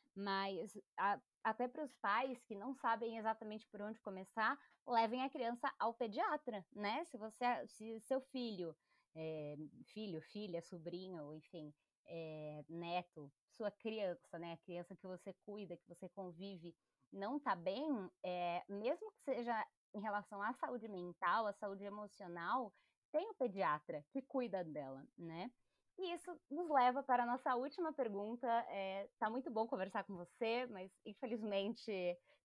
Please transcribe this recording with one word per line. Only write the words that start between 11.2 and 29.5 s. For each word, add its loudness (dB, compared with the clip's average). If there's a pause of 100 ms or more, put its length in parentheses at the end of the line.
enfim, -12 (340)
é, -6
neto, -4 (160)
sua -4
criança, -4
né? -6
A -8
criança -8
que -14
você -8 (140)
cuida, -8
que -16
você -12
convive, -10 (360)
não -2
tá 0
bem, 0 (340)
é, 0
mesmo -2
que -20
seja 0 (280)
em -4
relação -2
à 2
saúde -4
mental, 2
à 0
saúde -6
emocional, -2 (400)
tem 2
o -8
pediatra 2
que -2
cuida 0
dela, -6 (100)
né? -6 (460)
E -2
isso -6 (140)
nos -2
leva 8
para 6
a 4
nossa 2
última 0
pergunta. 0 (200)
É, -2 (100)
tá 4
muito -2